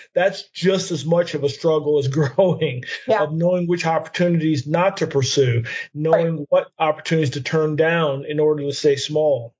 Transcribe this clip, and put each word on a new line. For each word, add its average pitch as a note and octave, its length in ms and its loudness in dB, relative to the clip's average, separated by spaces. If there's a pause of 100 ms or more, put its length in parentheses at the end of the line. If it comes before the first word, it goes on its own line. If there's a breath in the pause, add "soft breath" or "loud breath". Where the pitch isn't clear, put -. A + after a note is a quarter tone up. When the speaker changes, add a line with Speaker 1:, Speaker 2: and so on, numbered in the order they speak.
(140 loud breath)
Speaker 1:
that's F3+ 360 0
just F#3 420 0
as C#3+ 120 -4
much E3+ 300 0
of C#3 100 -4
a C#3+ 60 2
struggle D3+ 480 0
as C3 100 0
<laughs> - 20 -2
growing, C#3+ 760 0 (240 loud breath)
Speaker 2:
Yeah. A3 160 2
Speaker 1:
of D3 80 -4
knowing F3 340 0
which E3+ 220 -2
opportunities D#3+ 800 0
not F3 300 0
to D#3+ 100 -2
pursue, B2+ 560 0 (320 loud breath)
knowing D#3+ 420 0
Speaker 2:
Right. D3 120 -8
Speaker 1:
what - 180 2 (100)
opportunities D#3 540 0
to C3+ 100 -6
turn D#3 340 0
down D#3 520 0
in D3 120 -2
order D3+ 240 2
to C#3+ 100 -4
stay C#3 240 2
small. C#3+ 640 0